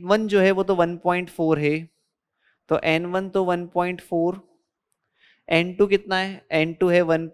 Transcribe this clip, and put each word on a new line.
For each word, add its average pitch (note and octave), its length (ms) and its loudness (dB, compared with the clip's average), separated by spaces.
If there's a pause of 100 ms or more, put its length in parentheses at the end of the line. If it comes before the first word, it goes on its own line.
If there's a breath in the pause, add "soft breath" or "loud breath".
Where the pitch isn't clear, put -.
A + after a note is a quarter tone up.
वन G#3+ 220 2
जो G3+ 140 2
है F#3+ 100 6
वो F#3+ 120 0
तो F#3+ 120 0
वन F3 240 2
पॉइंट F3+ 320 -2
फ़ोर D#3+ 280 0
है, D3 180 0 (920)
तो D#3 160 0
एन E3 220 0
वन F#3 220 -4
तो F#3+ 160 -2
वन F3 220 -2
पॉइंट F3+ 340 -4
फ़ोर, F3 400 -4 (1080)
एन F3 260 0
टू G3 120 2
कितना G3 300 -2
है, F#3+ 240 -6 (120)
एन D#3+ 220 0
टू F#3 140 0
है F3 140 4
वन E3 320 0